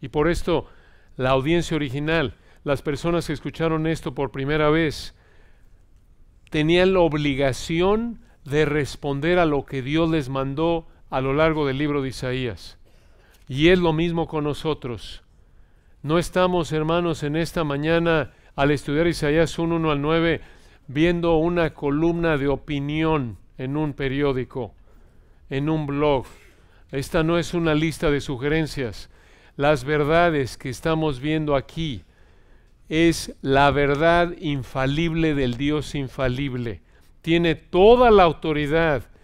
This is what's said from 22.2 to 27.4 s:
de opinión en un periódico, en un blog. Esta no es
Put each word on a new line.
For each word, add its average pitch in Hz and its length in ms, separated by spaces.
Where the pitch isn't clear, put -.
de 135 100
opinión 143 920
en 135 180
un 151 180
periódico, 131 760
en 143 200
un 156 200
blog. 143 380
Esta 139 320
no 170 140
es 160 140